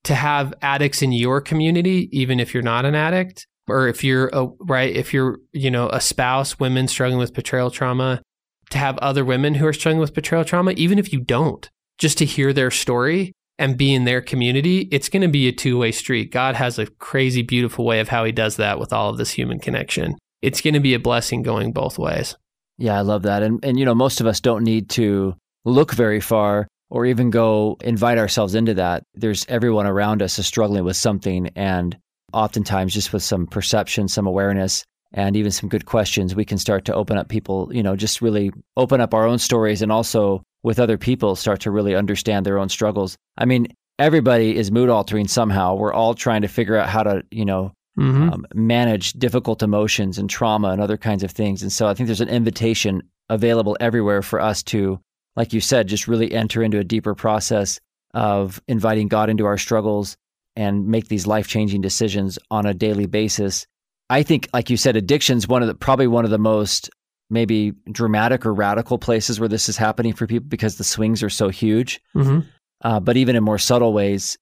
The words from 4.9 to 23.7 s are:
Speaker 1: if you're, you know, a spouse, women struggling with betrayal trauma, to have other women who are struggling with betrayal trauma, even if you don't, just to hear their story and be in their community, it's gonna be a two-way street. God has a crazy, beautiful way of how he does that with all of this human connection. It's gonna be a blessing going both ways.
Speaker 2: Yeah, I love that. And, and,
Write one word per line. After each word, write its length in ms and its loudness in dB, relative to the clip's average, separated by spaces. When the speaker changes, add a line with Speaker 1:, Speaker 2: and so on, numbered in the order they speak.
Speaker 1:
if 180 -4
you're, 240 0
you 160 -2
know, 200 0
a 120 -2
spouse, 580 -2
women 280 0
struggling 320 -2
with 140 -4
betrayal 360 -2
trauma, 520 -2
to 80 -6
have 180 -2
other 260 0
women 320 0
who 120 2
are 60 2
struggling 280 0
with 140 -4
betrayal 300 0
trauma, 320 2
even 200 4
if 160 0
you 60 0
don't, 500 -2
just 180 2
to 80 4
hear 280 2
their 180 2
story 600 0
and 180 0
be 160 4
in 120 2
their 160 2
community, 680 0
it's 180 -2
gonna 180 2
be 200 4
a 40 2
two-way 400 0
street. 400 -4
God 240 -2
has 240 -2
a 80 -4
crazy, 560 -2
beautiful 420 -2
way 140 2
of 100 -2
how 160 0
he 60 0
does 240 -2
that 240 -2
with 120 -8
all 200 0
of 80 -6
this 120 -4
human 280 -4
connection. 580 -4
It's 200 -2
gonna 180 2
be 160 4
a 40 0
blessing 440 -2
going 280 -2
both 280 -6
ways. 360 -4
Speaker 2:
Yeah, 180 0
I 40 0
love 220 0
that. 200 0
And, 200 -2
and, 140 0